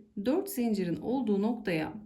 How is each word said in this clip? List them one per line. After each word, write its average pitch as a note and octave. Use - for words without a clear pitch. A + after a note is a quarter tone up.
dört F4
zincirin F#3+
olduğu G#3+
noktaya F#3+